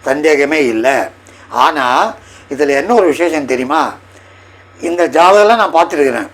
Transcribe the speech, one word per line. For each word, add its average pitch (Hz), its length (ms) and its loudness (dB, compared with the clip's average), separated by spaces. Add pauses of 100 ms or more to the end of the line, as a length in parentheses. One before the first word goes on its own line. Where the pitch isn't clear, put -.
சந்தேகமே 147 560 0 (140)
இல்லை. 123 240 0 (640)
ஆனா 147 240 0 (640)
இதுல 139 300 0
என்ன 202 180 -2
ஒரு 185 140 2
விசேஷம் 151 400 -2
தெரியுமா? 131 280 -2 (960)
இந்த 170 220 -4 (140)
ஜாதகம்லாம் 208 480 4
நான் 160 160 -2
பார்த்துருக்குறேன். 139 540 -2